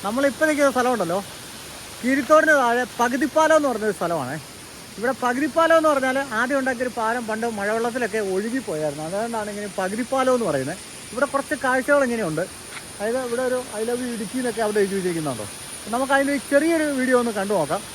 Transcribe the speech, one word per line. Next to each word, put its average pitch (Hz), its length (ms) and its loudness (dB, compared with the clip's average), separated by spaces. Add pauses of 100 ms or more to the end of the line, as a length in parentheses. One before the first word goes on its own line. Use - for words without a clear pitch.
നമ്മളിപ്പോ 254 460 0
നിൽക്കുന്ന 285 260 4
സ്ഥലമുണ്ടല്ലോ, 226 420 2 (800)
കീരിത്തോടിന് 302 640 6
താഴെ 240 220 2 (160)
പകുതിപ്പാലം 294 580 4
എന്ന് 294 140 4
പറഞ്ഞൊരു 214 260 0
സ്ഥലമാണേ. 160 400 -2 (600)
ഇവിടെ 240 160 0 (100)
പകുതിപ്പാലം 302 560 4
എന്ന് 311 120 4
പറഞ്ഞാൽ 262 260 2 (220)
ആദ്യം 254 220 2
ഉണ്ടാക്കിയൊരു 254 380 -2
പാലം 233 300 0
പണ്ട് 220 160 -2 (120)
മഴവെള്ളത്തിലൊക്കെ 220 640 -2 (140)
ഒഴുകിപ്പോയായിരുന്നു. 165 760 -2
അതുകൊണ്ടാണ് 214 440 -4
ഇങ്ങനെ 208 240 -8
പകുതിപ്പാലം 240 600 0
എന്ന് 226 120 0
പറയുന്നത്. 143 300 -2 (320)
ഇവിടെ 262 220 0
കുറച്ച് 277 320 -2
കാഴ്ചകൾ 262 420 2
ഇങ്ങനെയുണ്ട്. 185 360 -2 (520)
അതായത് 233 320 -2
ഇവിടെ 240 220 -2
ഒരു 254 100 -2 (220)
"I - 80 -2
love 240 160 -2
you 247 100 -4
ഇടുക്കി" 214 260 -6
എന്നൊക്കെ 226 260 -2
അവിടെ 208 180 2
എഴുതി 196 120 -4
വെച്ചിരിക്കുന്നുണ്ടോ. 160 480 -2 (480)
നമുക്ക് 262 240 0
അതിൻ്റെ 277 200 2
ഒരു - 120 -4
ചെറിയൊരു 311 380 4 (120)
വീഡിയോ 254 220 4
ഒന്ന് 233 180 -2
കണ്ടു 202 200 0
നോക്കാം. 165 220 0 (140)